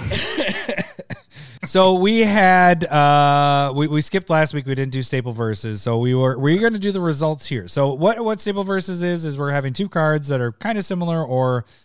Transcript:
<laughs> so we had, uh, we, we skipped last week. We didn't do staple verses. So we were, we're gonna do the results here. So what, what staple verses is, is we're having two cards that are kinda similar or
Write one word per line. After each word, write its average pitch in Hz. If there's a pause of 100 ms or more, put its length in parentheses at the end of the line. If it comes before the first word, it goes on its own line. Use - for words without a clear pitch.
(840)
<laughs> -
so 190
we 208
had, 185
uh, 143
we, 151
we 151
skipped 185
last 156
week. 143
We 135
didn't 135
do 131
staple 123
verses. 110
So 117
we 123
were, 131
we're 151
gonna 226
do 202
the 190
results 156
here. 104
So 139
what, 214
what 220
staple 202
verses 190
is, 175
is 139
we're 143
having 135
two 196
cards 156
that 135
are 120
kinda 208
similar 170
or 127 (200)